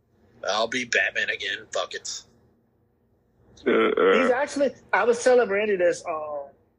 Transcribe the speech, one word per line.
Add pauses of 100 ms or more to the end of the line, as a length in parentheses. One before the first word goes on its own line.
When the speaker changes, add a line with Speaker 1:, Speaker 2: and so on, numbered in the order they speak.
(480)
Speaker 1:
I'll
be
Batman
again.
Fuck
it. (1400)
Speaker 2:
Uh,
uh.
Speaker 3:
He's
actually, (220)
I
was
telling
Randy
this,
um, (340)